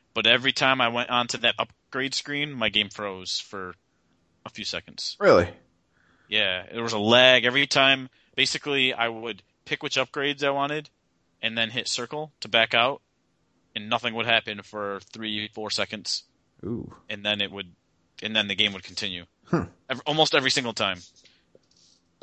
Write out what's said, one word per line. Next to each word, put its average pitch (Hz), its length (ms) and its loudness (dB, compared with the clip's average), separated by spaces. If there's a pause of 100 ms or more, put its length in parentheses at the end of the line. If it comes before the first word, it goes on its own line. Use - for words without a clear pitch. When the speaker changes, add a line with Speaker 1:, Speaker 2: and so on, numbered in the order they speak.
(140)
Speaker 1:
but 110 120 0
every 123 260 4
time 131 280 2
I 120 80 4
went 120 220 -2
onto 123 280 0
that 113 200 2
upgrade 131 560 -6
screen, 143 380 -6
my 113 160 -2
game 104 200 2
froze 95 500 -8
for 92 360 -12 (680)
a - 60 -14
few - 140 -12
seconds. - 560 -10
Speaker 2:
Really? 117 280 8 (800)
Speaker 1:
Yeah, 98 440 0
there 117 100 -6
was 113 100 -4
a 110 60 -2
lag. 120 460 6
Every 135 220 2
time, 135 420 2 (280)
basically, 135 580 0
I 117 140 0
would 113 340 -8 (220)
pick - 180 -8
which 143 140 -6
upgrades 139 480 -2
I 139 60 2
wanted 143 400 -4 (520)
and 113 160 -4
then 113 120 0
hit 120 180 -6
circle 151 520 -6
to - 80 -14
back 113 240 2
out, 127 300 2 (760)
and 107 120 -10
nothing 117 260 -2
would 113 120 -4
happen 107 360 0
for 101 380 -6 (120)
three, 107 360 -6
four 107 220 -10
seconds. - 520 -4 (420)
Speaker 2:
Ooh. 104 300 -8 (160)
Speaker 1:
And 101 140 -10
then 104 160 0
it 98 100 -4
would, 92 220 -10 (500)
and 107 140 -6
then 104 100 2
the 101 80 -4
game 101 180 2
would 92 120 -12
continue. 92 400 -8 (220)
Speaker 2:
Huh. 127 200 0 (240)
Speaker 1:
Ev-, 127 160 -6
almost 151 280 4
every 131 160 4
single 120 220 0
time. 98 260 -2 (1200)